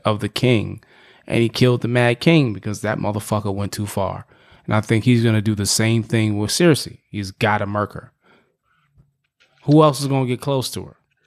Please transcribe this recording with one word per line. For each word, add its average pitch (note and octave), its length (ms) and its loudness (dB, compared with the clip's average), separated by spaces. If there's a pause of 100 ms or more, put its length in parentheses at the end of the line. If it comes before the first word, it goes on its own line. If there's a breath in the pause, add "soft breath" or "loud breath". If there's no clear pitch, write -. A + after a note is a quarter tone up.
of G#2 160 0
the G#2 80 -2
king. G#2 520 0 (460 soft breath)
And A#2 140 0
he A2+ 80 2
killed B2 320 2
the A2+ 60 -4
Mad A#2+ 320 2
King D3+ 340 4
because G2 280 -8
that G#2 180 -2
motherfucker G#2 540 -4
went G2+ 180 -6
too G#2 160 -6
far. F#2+ 380 -6 (400 soft breath)
And G#2+ 100 -2
I G#2+ 60 2
think G#2+ 220 0
he's A#2+ 200 4
gonna A2 180 2
do G#2+ 140 -2
the G2+ 100 -4
same A2+ 380 0
thing A2 340 0
with G#2 140 -4
Cersei. - 480 2 (100)
He's G2 220 -8
gotta G#2 340 0
murk G2+ 280 -4
her. - 180 -18 (1500)
Who D3+ 200 6
else C#3 180 2
is C#3 60 -4
gonna C3+ 200 0
get B2 140 -6
close C3+ 300 -4
to F#2 120 -10
her? - 120 -20 (320)